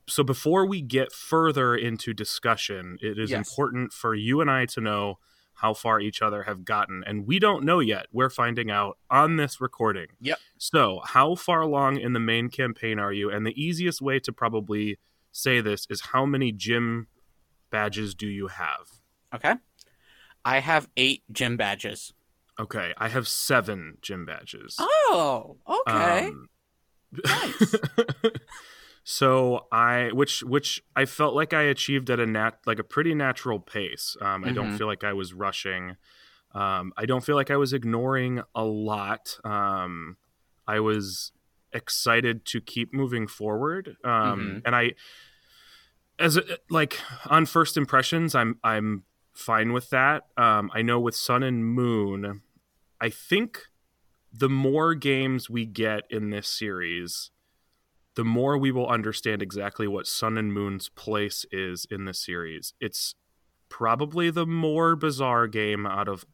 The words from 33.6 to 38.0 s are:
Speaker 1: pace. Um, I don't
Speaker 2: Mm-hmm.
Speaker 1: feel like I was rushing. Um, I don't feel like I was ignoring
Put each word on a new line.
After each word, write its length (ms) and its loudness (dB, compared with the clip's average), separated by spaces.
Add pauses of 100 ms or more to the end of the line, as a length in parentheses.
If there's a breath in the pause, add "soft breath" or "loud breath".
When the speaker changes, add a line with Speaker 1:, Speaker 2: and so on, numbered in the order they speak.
Speaker 1:
pace. 600 -8
Um, 240 -2
I 60 -2
don't 180 -2
Speaker 2:
Mm-hmm. 100 -4
Speaker 1:
feel 100 -2
like 160 -6
I 80 -2
was 200 -6
rushing. 640 -4 (560 soft breath)
Um, 440 -2
I 100 -4
don't 160 0
feel 140 2
like 160 2
I 40 2
was 160 2
ignoring 720 0 (120)